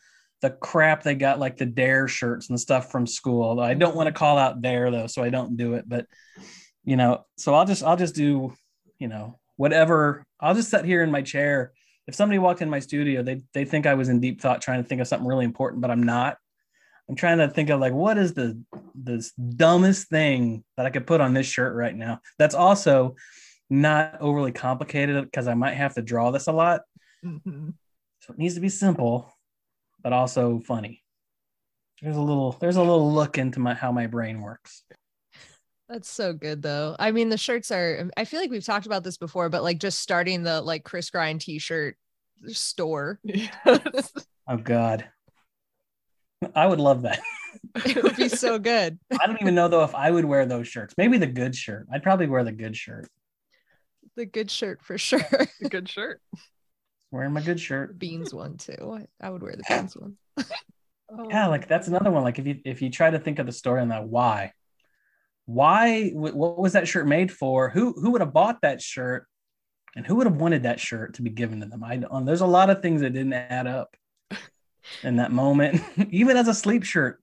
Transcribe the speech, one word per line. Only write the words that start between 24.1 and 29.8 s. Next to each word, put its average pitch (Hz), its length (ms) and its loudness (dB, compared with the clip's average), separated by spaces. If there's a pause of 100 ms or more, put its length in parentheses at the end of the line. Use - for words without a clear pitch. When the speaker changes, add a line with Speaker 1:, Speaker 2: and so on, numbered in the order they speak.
Speaker 1:
overly 143 300 0
complicated, 139 840 -2
'cause 123 140 -4
I 120 80 0
might 131 200 0
have 139 200 -2
to 120 80 -4
draw 117 300 0
this 139 160 -2
a 160 40 0
lot. 165 300 2 (420)
Speaker 2:
Mm-hmm. 156 460 -12 (500)
Speaker 1:
So - 120 -20
it 117 60 -14
needs 175 160 -4
to 170 60 -10
be 190 80 -2
simple, 139 640 0 (680)